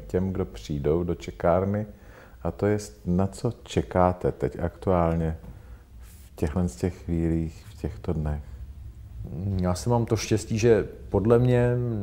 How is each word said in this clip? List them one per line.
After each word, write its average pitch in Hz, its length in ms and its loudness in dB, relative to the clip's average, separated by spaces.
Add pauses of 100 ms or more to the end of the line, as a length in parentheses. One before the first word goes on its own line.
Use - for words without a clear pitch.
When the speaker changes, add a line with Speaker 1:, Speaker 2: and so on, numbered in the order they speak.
Speaker 1:
těm, 92 260 0
kdo 92 120 -2
přijdou 76 580 -2
do 87 120 -2
čekárny, 95 720 0 (580)
a 85 80 -2
to - 140 -2
je, 104 120 4 (280)
na 90 220 2
co 113 260 -4 (100)
čekáte 90 680 2
teď - 280 -4
aktuálně 82 800 0 (640)
v - 360 -20
těchhle 87 320 0
z 85 80 -6
těch - 280 -2
chvílích, 82 640 -2
v - 120 -14
těchto 80 320 -4
dnech? 76 300 -2 (1200)
Speaker 2:
Já 90 140 2
si - 140 -4
mám 117 160 4
to 110 120 0
štěstí, 110 420 0
že 107 280 6 (220)
podle 110 300 6
mě 123 320 4 (320)